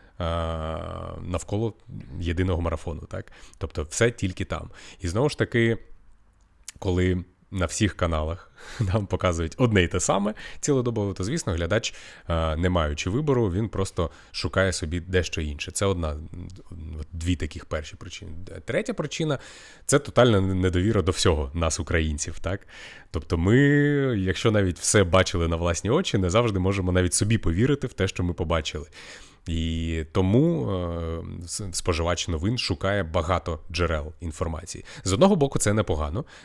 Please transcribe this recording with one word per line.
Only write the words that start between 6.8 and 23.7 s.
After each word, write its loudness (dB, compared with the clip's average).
на -2
всіх 0
каналах -2
<laughs> -12
нам 0
показують 0
одне 6
й 4
те 0
саме 0
цілодобово, 0
то, -6
звісно, -4
глядач, 0
е, 0
не 2
маючи 0
вибору, 2
він 0
просто -2
шукає 0
собі -4
дещо -2
інше. -6
Це -2
одна, -2
от -8
дві 0
таких -8
перші -8
причини. -14
Третя -4
причина — -2
це 4
тотальна 6
недовіра 2
до 2
всього 2
нас, 0
українців, -2
так? -4
Тобто -2
ми, 6